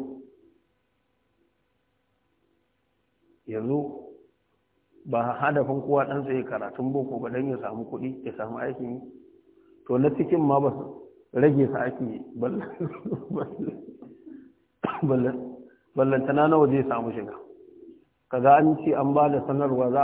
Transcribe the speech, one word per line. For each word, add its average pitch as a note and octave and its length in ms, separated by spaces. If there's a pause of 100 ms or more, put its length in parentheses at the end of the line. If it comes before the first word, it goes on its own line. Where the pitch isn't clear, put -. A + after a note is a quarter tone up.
(3500)
Yanzu A#2 320 (1300)
ba A#2+ 360
hadafin C#3 400
kowa C3+ 240
ɗansa C3+ 280
ya C3 120
karatun A2 480
boko C3+ 260
ba A#2+ 100
don C3 200
ya B2+ 120
samu A2 280
kuɗi, B2+ 360
ya B2 120
samu A2+ 200
aikin B2+ 360
yi. B2+ 80 (840)
To B2 100
na C#3+ 160
cikin E3 280
ma C#3 180
ba C#3 100
su - 160 (480)
rage C#3+ 340
su C3+ 100
ake B2 260
yi, A2 180 (160)
ballan-, C#3+ 320 (2250)
<laughs> - 260
ballan-, B2+ 480 (380)
ballantana C3+ 520
nawa D#3 220
zai C3 180
samu A#2 240
shiga. G#2 220 (960)
Kaga C3 280
an D#3 260
ce D#3 100
an C#3 200
ba D3 160
da C#3 160
sanarwa C3+ 460
za C#3 120